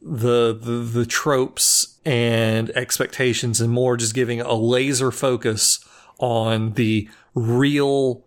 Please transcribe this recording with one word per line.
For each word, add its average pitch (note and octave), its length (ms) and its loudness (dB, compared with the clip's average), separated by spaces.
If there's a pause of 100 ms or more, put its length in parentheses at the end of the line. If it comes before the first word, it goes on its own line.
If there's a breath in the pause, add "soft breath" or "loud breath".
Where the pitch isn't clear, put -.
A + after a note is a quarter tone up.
the, A#2 580 0
the, A#2+ 200 -4
the A#2 260 -2
tropes - 960 0
and A2+ 680 0
expectations B2 880 -2
and A#2 100 2
more B2 260 2
just A2+ 180 -4
giving A#2+ 260 -2
a A#2+ 120 -2
laser B2+ 580 2
focus A#2+ 720 -2 (360 loud breath)
on A2+ 540 0
the A2 340 0 (280 loud breath)
real C3+ 920 0